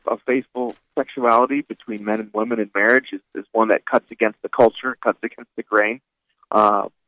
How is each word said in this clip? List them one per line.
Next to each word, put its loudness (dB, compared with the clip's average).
of -4
faithful -4
sexuality 0
between -12
men -2
and -12
women -4
in -4
marriage 4
is, -10
is -12
one 2
that 2
cuts 0
against -2
the -8
culture, 2
cuts -2
against -12
the -10
grain, 0
uh, 2